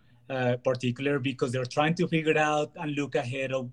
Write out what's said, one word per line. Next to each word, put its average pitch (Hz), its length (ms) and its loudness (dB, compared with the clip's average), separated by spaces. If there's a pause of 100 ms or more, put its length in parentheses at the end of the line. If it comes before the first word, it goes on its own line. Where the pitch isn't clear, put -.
(300)
uh, 127 340 0
particular 131 540 0
because 131 340 -2
they're 127 140 -2
trying 151 300 2
to 175 120 0
figure 156 300 2
out 151 380 2
and 156 200 -6
look 143 200 -2
ahead 135 360 -2
of 127 220 -4